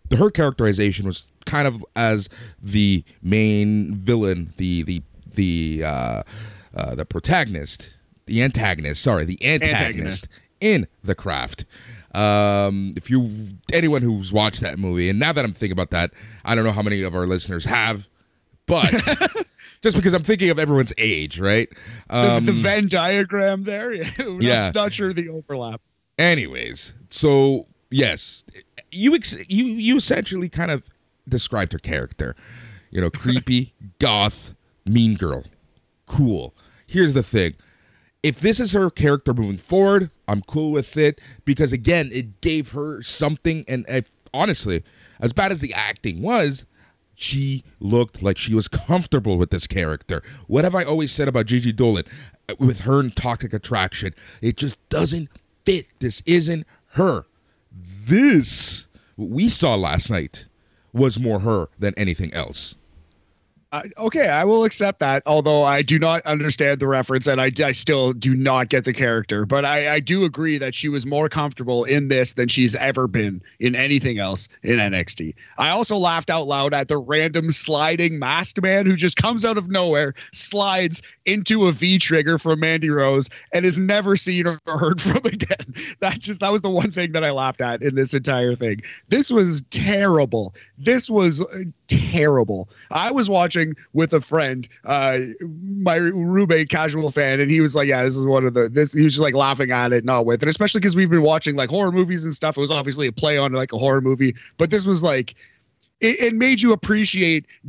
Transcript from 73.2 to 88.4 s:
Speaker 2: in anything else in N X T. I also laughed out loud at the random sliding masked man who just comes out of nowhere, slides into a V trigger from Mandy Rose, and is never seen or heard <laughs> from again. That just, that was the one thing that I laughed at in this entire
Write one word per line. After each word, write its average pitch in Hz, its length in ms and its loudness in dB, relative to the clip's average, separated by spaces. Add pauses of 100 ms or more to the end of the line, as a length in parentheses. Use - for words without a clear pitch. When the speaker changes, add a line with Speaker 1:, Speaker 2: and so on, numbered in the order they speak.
Speaker 2:
in 123 160 0
anything 135 420 0
else 95 300 -4 (140)
in 120 180 2
N 101 120 0
X 87 220 -2
T. 78 180 -8 (240)
I 143 120 0
also 214 260 0
laughed 170 340 0
out 165 180 -2
loud 143 260 0
at 139 160 -2
the 151 80 0
random 156 520 -2
sliding 160 680 0
masked 160 420 -4
man 190 240 2
who 185 120 4
just 170 180 0
comes 226 300 0
out 226 120 0
of 180 120 -6
nowhere, 156 460 0 (180)
slides 190 680 0 (240)
into 208 420 2
a 175 40 4
V 180 260 2
trigger 160 400 2
from 156 220 0
Mandy 160 300 0
Rose, 139 400 2 (240)
and 175 120 2
is 180 140 2
never 196 380 2
seen 180 300 0
or 160 180 -4
heard 156 360 0
<laughs> - 0 -
from 196 240 0
again. 190 480 -4 (280)
That 190 180 -2
just, 196 220 -8
that 202 100 0
was 208 100 0
the 202 80 -2
one 185 220 0
thing 170 220 -4
that 160 100 0
I 147 80 0
laughed 135 300 -4
at 120 200 -4
in 139 140 -2
this 135 180 0
entire 123 400 0